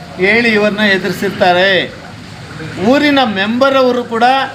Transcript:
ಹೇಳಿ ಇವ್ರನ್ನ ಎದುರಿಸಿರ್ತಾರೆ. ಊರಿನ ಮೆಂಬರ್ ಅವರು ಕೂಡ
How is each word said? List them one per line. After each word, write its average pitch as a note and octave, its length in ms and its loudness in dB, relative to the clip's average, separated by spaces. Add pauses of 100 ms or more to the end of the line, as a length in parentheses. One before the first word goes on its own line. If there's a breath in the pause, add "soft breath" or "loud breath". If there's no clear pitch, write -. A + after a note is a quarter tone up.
(180)
ಹೇಳಿ A3 320 2
ಇವ್ರನ್ನ G#3 300 2
ಎದುರಿಸಿರ್ತಾರೆ. F#3 1120 0 (960)
ಊರಿನ C#4+ 360 4
ಮೆಂಬರ್ A#3 540 0
ಅವರು B3 260 2
ಕೂಡ A3+ 200 -2 (320)